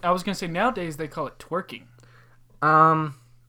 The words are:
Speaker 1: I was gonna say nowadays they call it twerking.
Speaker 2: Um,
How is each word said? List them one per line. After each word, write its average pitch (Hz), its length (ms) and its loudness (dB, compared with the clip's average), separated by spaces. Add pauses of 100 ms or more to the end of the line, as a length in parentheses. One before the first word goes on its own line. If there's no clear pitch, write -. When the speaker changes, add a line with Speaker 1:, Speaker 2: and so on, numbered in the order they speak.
Speaker 1:
I 175 80 2
was 180 120 0
gonna 196 120 -4
say 180 120 -8
nowadays 175 500 -4
they 156 100 -8
call 143 200 -8
it - 120 -16
twerking. 165 440 -10 (800)
Speaker 2:
Um, 156 540 4 (340)